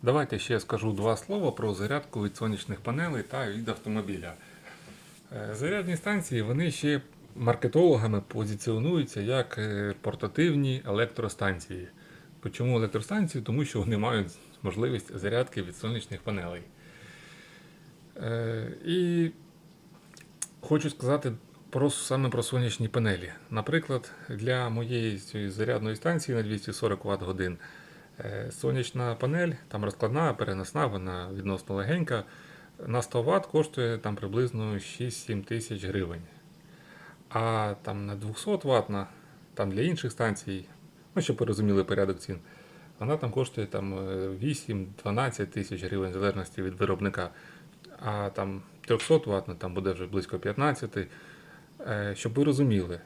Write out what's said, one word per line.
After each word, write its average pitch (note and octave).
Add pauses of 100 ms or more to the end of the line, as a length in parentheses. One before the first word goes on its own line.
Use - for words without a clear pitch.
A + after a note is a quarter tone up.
Давайте B2+
ще A#2
скажу A2
два G#2
слова G3
про A2
зарядку G#2+
від G2+
сонячних G#2+
панелей C3+
та B2+
від A2
автомобіля. G2+ (1000)
Е, G#2+
зарядні F3
станції, E3+
вони C#3
ще D3 (340)
маркетологами A#2+
позиціонуються A2
як, B2
е, G#2
портативні C3+
електростанції. G2+ (640)
Чому B2
електростанції? B2
Тому C3
що B2
вони G#2
мають G#2+ (320)
можливість G#2+
зарядки G#2+
від F2
сонячних A2
панелей. F2 (1600)
Е, A2+ (180)
і E3+ (1300)
хочу D3+
сказати C3+ (380)
про, C#3
саме C3
про A#2
сонячні A#2+
панелі. G2+ (180)
Наприклад, C3+ (180)
для A#2+
моєї A2+
цієї G2+
зарядної A2
станції C#3+
на A2+
двісті G#2
сорок G#2
ватт G2
годин, F#2 (640)
е, G#2+
сонячна B2
панель, D#3+ (160)
там G#2
розкладна, A#2+
переносна, G2+
вона F#2
відносно G2
легенька, A#2+ (640)
на A#2+
сто A#2+
ватт F#3
коштує C3
там G#2
приблизно G#2+
шість-сім A2+
тисяч A2
гривень. F2 (1080)
А A2
там G2+
на G2+
двохсот G#2+
ватна, G#2 (460)
там G2+
для G2
інших D#3
станцій, G2+ (500)
ну, F3+
щоб C3
ви A#2+
розуміли G2+
порядок F#2+
цін, F2+ (600)
вона C3+
там B2+
коштує A#2
там, G2
е, F#2+ (120)
вісім-дванадцять A2
тисяч F#2+
гривень, F#2+
в F2+
залежності G2
від F#2
виробника. F#2+ (680)
А G#2
там F#2+ (260)
трьохсот D3+
ватна, F#2+
там F2+
буде F#2+
вже F2
близько F#2
п'ятнадцяти. G#2+ (800)
Е, G#2
щоб A2+
ви C#3
розуміли A2+